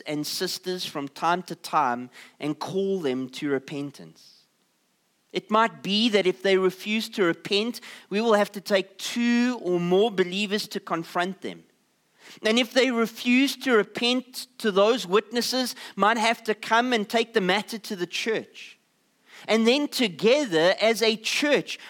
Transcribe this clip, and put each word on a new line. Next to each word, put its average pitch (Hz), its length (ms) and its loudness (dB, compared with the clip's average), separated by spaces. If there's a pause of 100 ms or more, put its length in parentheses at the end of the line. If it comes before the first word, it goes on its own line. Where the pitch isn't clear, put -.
and 147 180 -4
sisters 180 600 -6
from 139 240 -8
time 175 340 -2
to 170 120 -12
time 127 540 -2 (300)
and 147 180 -4
call 196 440 -4
them 131 300 -2
to 147 180 -6
repentance. 139 960 -8 (880)
It 180 180 -8
might 214 320 0
be 208 240 0
that 202 180 2
if 185 160 0
they 196 160 4
refuse 208 520 -2
to 214 160 -2
repent, 202 560 -2 (280)
we 202 120 -2
will 233 140 4
have 202 180 0
to 202 80 -10
take 196 360 -2
two 240 640 0
or 180 160 0
more 180 320 2
believers 190 600 -2
to 196 100 -8
confront 180 640 -6
them. 85 220 -12 (760)
And 220 160 2
if 247 160 0
they 254 160 4
refuse 247 680 0
to 262 160 0
repent, 240 760 0 (100)
to 226 140 0
those 202 340 4
witnesses 226 680 -2 (200)
might 208 220 2
have 226 280 0
to 214 100 -2
come 240 360 2
and 214 160 0
take 233 260 -2
the 226 60 2
matter 202 380 0
to 208 180 -10
the 175 120 -4
church. - 720 -6 (680)
And 220 200 4
then 285 200 4
together 190 960 2
as 220 220 2
a 226 140 2
church, - 600 0 (120)